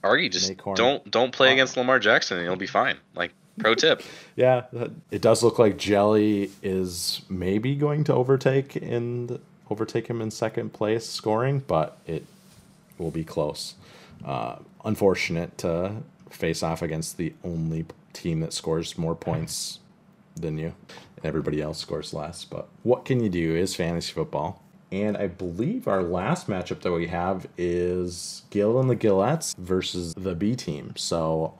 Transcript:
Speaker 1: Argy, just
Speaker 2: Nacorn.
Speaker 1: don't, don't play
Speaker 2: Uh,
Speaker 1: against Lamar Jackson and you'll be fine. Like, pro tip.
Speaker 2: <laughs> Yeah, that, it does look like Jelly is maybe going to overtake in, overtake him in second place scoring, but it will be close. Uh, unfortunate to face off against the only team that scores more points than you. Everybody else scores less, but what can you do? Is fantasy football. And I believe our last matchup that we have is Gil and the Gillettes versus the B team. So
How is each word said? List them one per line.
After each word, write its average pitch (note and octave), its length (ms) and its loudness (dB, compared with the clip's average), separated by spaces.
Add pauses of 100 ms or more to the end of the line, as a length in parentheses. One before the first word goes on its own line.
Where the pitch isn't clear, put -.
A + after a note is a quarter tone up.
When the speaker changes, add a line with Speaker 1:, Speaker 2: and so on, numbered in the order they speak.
Speaker 1:
Argy, A#2+ 260 4
just F#2 200 -2
Speaker 2:
Nacorn. F#2+ 280 -6
Speaker 1:
don't, A#2+ 340 2
don't A#2+ 220 2
play C3 180 6
Speaker 2:
Uh, C3 40 6
Speaker 1:
against C3 220 4
Lamar B2+ 220 4
Jackson G#2+ 400 4
and F2 80 -2
you'll F2+ 100 0
be F#2+ 100 -6
fine. G#2+ 300 2 (180)
Like, F2 180 -4 (260)
pro A2 160 4
tip. D#3 280 4 (160)
Speaker 2:
<laughs> - 180 -16
Yeah, B2 360 4
that, A#2+ 180 -6 (200)
it G#2 120 -4
does A2+ 200 6
look A#2 160 6
like G#2+ 200 6
Jelly G#2 720 4 (120)
is F#2 680 -4
maybe G2 460 -2
going D3 300 0
to - 100 2
overtake C3+ 600 2
in, A#2+ 640 -4 (300)
overtake A2 380 -2
him A#2 120 -4
in A2 100 -4
second A2 420 -4
place A2 360 0
scoring, B2+ 580 0
but D#2+ 400 0
it E2 180 -6 (760)
will E2 120 -4
be D#2+ 140 -6
close. - 500 -6 (500)
Uh, A#1+ 320 -6 (280)
unfortunate F2+ 760 2
to F#2 380 -2 (340)
face E2 320 -2
off E2 200 -2
against D#2+ 340 -6
the D#2+ 160 -4 (100)
only D#2+ 440 -4 (260)
team D#2+ 280 -4
that D#2+ 120 -4
scores - 440 -4
more E2 200 -2
points - 640 -6 (560)
than D#2+ 220 -6
you. D#2+ 160 -6 (500)
Everybody D2+ 360 -2
else D2+ 180 -6
scores D#2+ 360 -8
less, D#2 300 -10
but - 240 -12 (160)
what A#2+ 200 4
can B2+ 160 2
you A2 80 2
do? E2 280 2
Is F#2 180 0
fantasy E2+ 380 -2
football. D#2 500 -4 (300)
And G2+ 240 -2
I G#2 100 -2
believe F#2+ 600 -4
our G2 140 2
last F2+ 440 -2
matchup F2+ 360 -4
that F2+ 100 0
we E2+ 160 0
have F2+ 380 -2 (120)
is F2 920 -4
Gil G#2+ 280 2
and C3 100 2
the A#2+ 60 4
Gillettes G#2+ 640 2
versus F2+ 560 -4
the F#2 200 -4
B G2+ 200 0
team. D2+ 420 -8
So D#2+ 640 -2